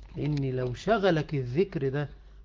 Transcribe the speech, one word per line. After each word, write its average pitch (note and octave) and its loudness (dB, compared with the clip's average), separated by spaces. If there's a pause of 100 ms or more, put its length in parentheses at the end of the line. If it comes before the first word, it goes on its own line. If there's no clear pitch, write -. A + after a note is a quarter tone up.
(160)
لان C#3 0
لو B2+ -2
شغلك F3 2
الذكر C3+ 0
ده C#3+ -4 (360)